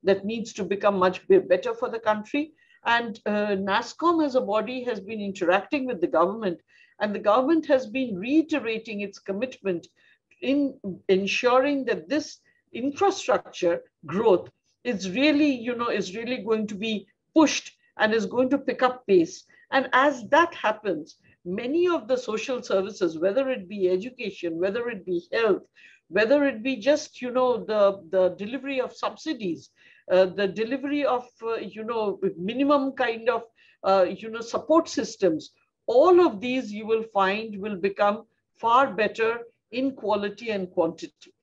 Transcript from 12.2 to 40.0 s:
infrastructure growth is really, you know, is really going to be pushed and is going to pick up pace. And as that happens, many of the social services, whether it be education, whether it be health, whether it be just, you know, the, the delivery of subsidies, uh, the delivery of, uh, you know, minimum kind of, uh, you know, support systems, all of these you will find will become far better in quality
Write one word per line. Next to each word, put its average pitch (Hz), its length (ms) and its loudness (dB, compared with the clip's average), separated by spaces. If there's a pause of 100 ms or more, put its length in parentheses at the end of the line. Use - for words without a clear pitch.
infrastructure 233 1080 -2 (220)
growth 190 460 2 (340)
is 190 260 -4
really, 285 400 4
you 240 240 -4
know, 233 140 -4
is 180 260 -4
really 240 240 -6
going 214 300 -2
to 214 60 -8
be 208 320 -6 (280)
pushed - 380 2 (260)
and 214 160 2
is 214 120 0
going 254 240 0
to 277 80 2
pick - 240 -2
up - 240 0
pace. 175 380 2 (280)
And 262 200 2
as 254 360 2
that 320 260 4
happens, 202 640 -4 (280)
many 247 440 0
of 311 180 0
the 254 100 2
social 240 460 -4
services, 190 560 -2
whether 214 320 0
it 196 180 -6
be 196 200 0
education, 185 720 -4
whether 214 300 -2
it 190 140 -12
be 175 280 -4
health, 220 300 2 (460)
whether 226 360 4
it 233 180 -2
be 262 140 -2
just, 277 440 0
you 247 100 -6
know, 247 340 0
the, 202 360 2 (100)
the 185 260 4
delivery 254 440 -6
of 233 140 -6
subsidies, 220 760 -6 (420)
uh, 185 140 6
the 190 200 -2
delivery 262 580 -4
of, 247 220 0 (160)
uh, 226 120 -4
you 214 280 -10
know, 214 380 -4 (180)
minimum 269 540 0
kind 226 360 -2
of, 240 140 -2 (400)
uh, 185 260 4
you 214 220 -10
know, 226 100 -8
support 311 480 2
systems, 180 600 -2 (360)
all 349 380 8
of 220 160 0
these 247 320 -4
you 214 140 -10
will 220 180 0 (100)
find 202 440 0
will 202 180 -6
become 202 480 0 (320)
far 233 360 4
better 220 480 -2 (320)
in 262 240 -2
quality 208 540 -4